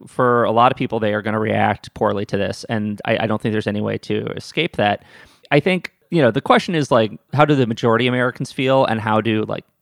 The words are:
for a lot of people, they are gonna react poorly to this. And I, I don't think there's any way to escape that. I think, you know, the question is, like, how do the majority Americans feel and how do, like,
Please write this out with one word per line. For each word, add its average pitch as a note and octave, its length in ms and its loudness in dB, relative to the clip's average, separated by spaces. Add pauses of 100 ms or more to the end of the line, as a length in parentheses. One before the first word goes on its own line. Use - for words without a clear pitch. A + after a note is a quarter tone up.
for A#2+ 380 2
a G2+ 80 0
lot A#2+ 180 4
of - 80 -4
people, A#2 220 -4
they G#2+ 120 0
are G#2+ 100 -2
gonna A2 180 -2
react G#2+ 540 0
poorly G#2 320 -2
to - 100 -4
this. G2 320 -4
And G#2+ 360 -6
I, A2+ 200 0
I - 20 0
don't G#2+ 160 -2
think A2+ 100 -2
there's G#2+ 140 -2
any G#2 140 -2
way G#2 180 -4
to G#2+ 280 -6 (100)
escape - 400 -6
that. G#2 280 0 (460)
I C#3+ 80 4
think, F3+ 340 -2 (180)
you E3+ 120 2
know, A#2 80 6
the G#2 120 -2
question A3+ 320 2
is, D3+ 160 -2
like, A2 220 2 (200)
how C#3+ 120 4
do D3+ 100 4
the C3+ 120 4
majority A#2 400 0
Americans B2 460 -2
feel C3 320 2
and A2 160 0
how A2 200 0
do, G#2+ 240 0
like, G#2+ 200 -8 (180)